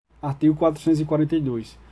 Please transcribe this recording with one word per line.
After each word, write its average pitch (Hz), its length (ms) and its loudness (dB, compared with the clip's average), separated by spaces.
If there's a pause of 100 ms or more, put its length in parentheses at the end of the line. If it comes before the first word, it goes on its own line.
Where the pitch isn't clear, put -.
(220)
Artigo 147 340 0
quatrocentos 160 440 0
e 156 60 -2
quarenta 151 300 0
e 160 60 0
dois. 117 360 -6 (140)